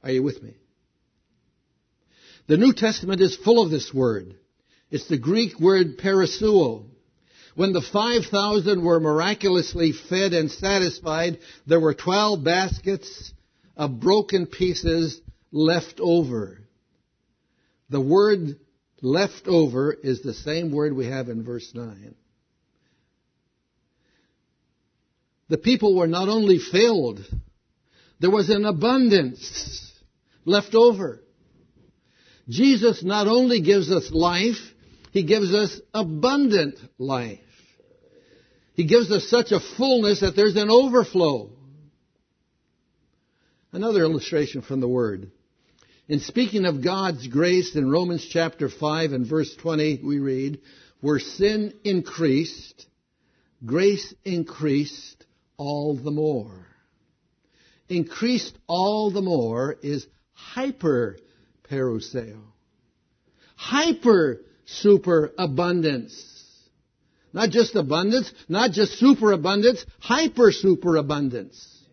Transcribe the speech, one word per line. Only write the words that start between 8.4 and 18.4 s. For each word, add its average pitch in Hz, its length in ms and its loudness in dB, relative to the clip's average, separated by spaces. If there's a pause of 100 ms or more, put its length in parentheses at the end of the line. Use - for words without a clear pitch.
were 170 160 4
miraculously 170 920 0
fed 185 420 -2
and 156 160 0
satisfied, 170 880 -2 (260)
there 165 140 4
were 156 160 2
twelve 196 480 0
baskets 185 920 -4 (420)
of 139 240 -6
broken 190 460 2
pieces 170 760 -2 (320)
left 160 480 0
over. 123 600 -2 (1300)
The 139 100 -4
word 175 600 2 (420)